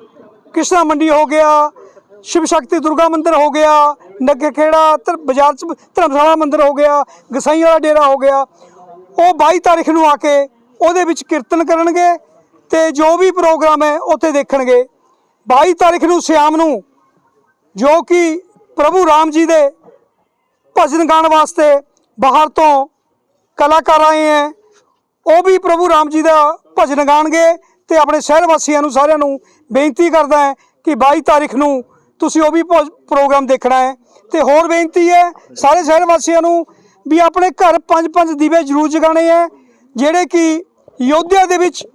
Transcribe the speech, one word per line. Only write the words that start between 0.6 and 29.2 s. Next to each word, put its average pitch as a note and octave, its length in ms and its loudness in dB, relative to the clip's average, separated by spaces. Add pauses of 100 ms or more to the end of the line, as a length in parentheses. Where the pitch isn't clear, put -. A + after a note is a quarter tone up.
ਮੰਡੀ D#4 260 -2
ਹੋ D4+ 160 0
ਗਿਆ, D4+ 440 0 (540)
ਸ਼ਿਵ E4 200 -4
ਸ਼ਕਤੀ E4 340 -2
ਦੁਰਗਾ D#4 300 -2
ਮੰਦਿਰ D#4+ 260 -2
ਹੋ D4 160 0
ਗਿਆ, D4+ 440 2 (280)
ਨੱਗੇ C#4+ 280 -2
ਖੇੜਾ D#4 460 0
ਧਰ-, E4 220 -6
ਬਾਜ਼ਾਰ C#4+ 360 -2
'ਚ C4+ 100 -18 (300)
ਧਰਮਸ਼ਾਲਾ D#4 420 0
ਮੰਦਿਰ D4+ 260 -2
ਹੋ C#4+ 120 2
ਗਿਆ, C#4+ 280 0 (340)
ਗਸਾਈਂ D4+ 280 -2
ਵਾਲਾ E4 140 2
ਡੇਰਾ D4+ 280 0
ਹੋ C4+ 100 2
ਗਿਆ, C4+ 240 0 (760)
ਉਹ F4 160 2
ਬਾਈ D#4 240 0
ਤਾਰੀਖ E4+ 300 0
ਨੂੰ D#4+ 200 0
ਆ D4 80 2
ਕੇ C#4+ 320 -2 (320)
ਉਹਦੇ F4 240 0
ਵਿੱਚ E4 180 -6
ਕੀਰਤਨ D#4+ 420 -4
ਕਰਨਗੇ E4+ 520 0 (540)
ਤੇ D#4+ 220 0
ਜੋ D#4 240 0
ਵੀ F#4 140 0
ਪ੍ਰੋਗਰਾਮ D#4+ 520 0
ਹੈ D4+ 160 -2
ਉੱਥੇ D#4+ 340 -4
ਦੇਖਣਗੇ। B3+ 520 0 (640)
ਬਾਈ D4 280 2
ਤਾਰੀਖ E4+ 300 0
ਨੂੰ E4+ 180 0
ਸ਼ਾਮ D#4 340 0
ਨੂੰ D#4 260 -2 (920)
ਜੋ C#4+ 260 2
ਕਿ E4+ 380 -2 (360)
ਪ੍ਰਭੂ E4 300 0
ਰਾਮ D#4 240 2
ਜੀ D#4 160 0
ਦੇ D#4 220 2 (1080)
ਭਜਨ E4 320 0
ਗਾਉਣ D#4+ 200 2
ਵਾਸਤੇ D#4 460 0 (440)
ਬਾਹਰ C4+ 300 2
ਤੋਂ D4 380 0 (720)
ਕਲਾਕਾਰ D#4 420 2
ਆਏ D#4 240 2
ਹੈ, D4+ 220 0 (800)
ਉਹ E4 200 4
ਵੀ F#4 120 2
ਪ੍ਰਭੂ F4 300 -2
ਰਾਮ D#4 200 0
ਜੀ D#4 140 -4
ਦਾ D#4 360 0 (200)
ਭਜਨ C#4+ 280 0
ਗਾਣਗੇ D#4 400 0 (440)
ਤੇ E4 60 2
ਆਪਣੇ D4+ 240 0
ਸ਼ਹਿਰ D#4+ 260 0
ਵਾਸੀਆਂ D4+ 360 0
ਨੂੰ D4+ 80 -4
ਸਾਰਿਆਂ D4 280 0
ਨੂੰ C#4+ 200 -4 (320)